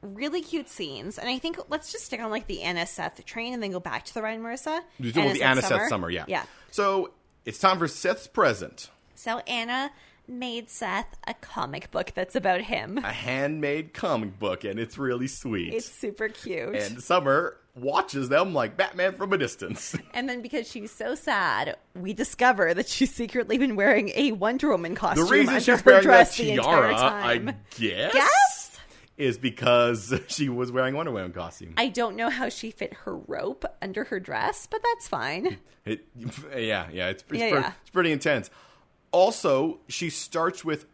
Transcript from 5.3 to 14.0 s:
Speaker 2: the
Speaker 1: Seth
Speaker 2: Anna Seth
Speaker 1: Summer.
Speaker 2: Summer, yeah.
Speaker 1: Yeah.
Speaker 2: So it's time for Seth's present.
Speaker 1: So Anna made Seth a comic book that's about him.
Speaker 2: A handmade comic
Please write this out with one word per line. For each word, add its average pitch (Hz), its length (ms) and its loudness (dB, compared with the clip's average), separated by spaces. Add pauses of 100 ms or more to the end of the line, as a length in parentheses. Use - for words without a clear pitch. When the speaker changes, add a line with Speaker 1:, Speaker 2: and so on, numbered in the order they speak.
Speaker 2:
the - 60 -2
Speaker 1:
Seth 135 120 2
Speaker 2:
Anna 131 120 4
Seth - 80 2
Speaker 1:
Summer. 110 180 2
Speaker 2:
Summer, 90 220 0
yeah. 87 180 -4
Speaker 1:
Yeah. 180 160 -2 (260)
Speaker 2:
So 196 420 0 (320)
it's - 140 -8
time 185 200 6
for 165 100 0
Seth's - 380 -2
present. 113 640 0 (240)
Speaker 1:
So 233 320 -6
Anna 247 440 -4 (380)
made 247 400 -8
Seth 202 380 -4 (200)
a 170 80 -8
comic - 560 -10
book - 240 -4
that's 185 220 -4
about 180 260 2
him. 202 360 -6
Speaker 2:
A - 140 -6
handmade 147 800 -4
comic 110 440 -2